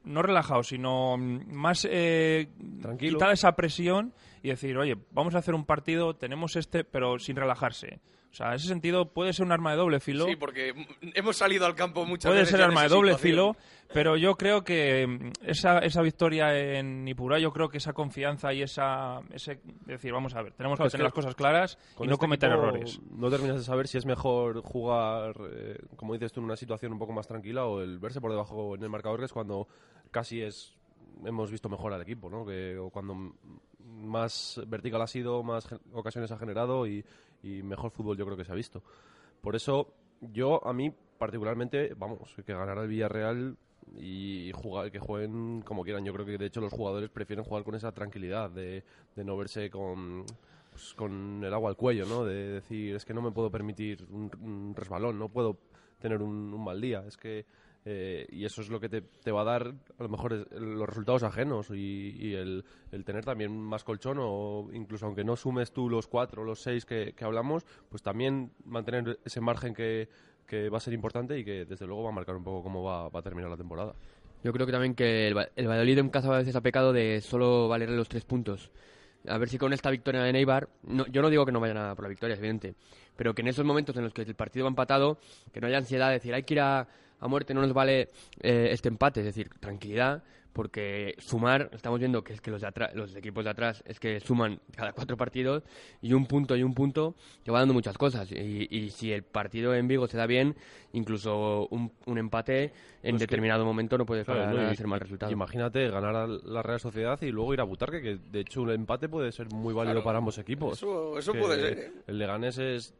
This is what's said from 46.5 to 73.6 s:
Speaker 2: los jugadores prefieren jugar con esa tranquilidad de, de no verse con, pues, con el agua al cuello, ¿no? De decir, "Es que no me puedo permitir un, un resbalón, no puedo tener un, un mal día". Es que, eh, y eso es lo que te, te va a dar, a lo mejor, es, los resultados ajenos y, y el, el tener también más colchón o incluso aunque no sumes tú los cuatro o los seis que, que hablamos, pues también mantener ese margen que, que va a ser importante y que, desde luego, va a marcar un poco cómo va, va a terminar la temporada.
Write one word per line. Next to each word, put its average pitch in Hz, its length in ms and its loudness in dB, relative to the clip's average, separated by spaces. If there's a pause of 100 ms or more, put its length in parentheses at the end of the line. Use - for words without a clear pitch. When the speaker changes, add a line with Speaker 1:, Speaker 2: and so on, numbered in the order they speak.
Speaker 2:
los 101 120 -4
jugadores 104 360 -4
prefieren 107 360 -8
jugar 104 180 -6
con 107 120 -8
esa 110 160 -8
tranquilidad 101 580 -6
de, 92 340 -10 (320)
de 101 80 -8
no 98 140 -4
verse 101 320 -6
con, 92 560 -8 (460)
pues, - 240 -18
con 101 480 -6
el 95 100 -4
agua 110 160 0
al 98 80 -4
cuello, 113 280 2
¿no? 117 200 -2
De 101 280 -4
decir, 101 420 -6
"Es 104 100 -10
que 113 80 -10
no 117 80 -4
me 117 100 -4
puedo 110 200 -2
permitir 104 580 -6
un, 101 220 -10 (100)
un 101 340 -10
resbalón, 101 440 -4
no 107 100 -6
puedo 110 300 -2 (400)
tener 110 220 -2
un, 104 320 -6
un 110 100 -8
mal 95 180 -6
día". 113 260 -4
Es 101 100 -20
que, 110 280 -12 (420)
eh, 92 440 -6
y 90 140 -8
eso 110 160 -8
es 104 80 -12
lo 113 100 -6
que 107 100 -6
te, 107 120 -4
te - 300 -8
va 104 100 2
a - 20 0
dar, 120 320 0 (240)
a - 40 -10
lo 110 60 -6
mejor, 113 240 -4
es, 104 260 -8
los 107 300 -4
resultados 113 320 0
ajenos 113 480 -2
y, 98 480 -8
y 104 160 -6
el, 92 320 -6 (260)
el 98 140 -10
tener 107 180 -6
también 107 320 -4
más 107 280 -6
colchón 127 360 -6
o 104 540 -4
incluso 110 320 -8
aunque 101 180 -2
no 117 120 2
sumes 123 360 -2
tú 123 160 -2
los 113 200 0
cuatro 120 340 -2
o 110 40 -6
los 110 160 -6
seis 123 220 -4
que, 110 320 -4
que - 100 -10
hablamos, 123 380 -2 (260)
pues 104 120 -12
también 127 480 -2 (160)
mantener 117 580 -4
ese - 160 -8
margen 117 360 -2
que, 113 340 -4 (380)
que 107 220 -4
va 107 80 -2
a 113 40 -2
ser 117 140 -4
importante 120 420 -4
y 110 80 -8
que, 95 200 -6
desde 95 200 -10
luego, 101 200 -6
va 113 40 -4
a 107 40 -6
marcar 92 220 -6
un 90 80 -8
poco 92 200 -6
cómo 95 180 -6
va, 87 280 -4
va 85 100 -8
a 82 40 -10
terminar 87 280 -8
la 82 60 -8
temporada. 87 360 -8 (500)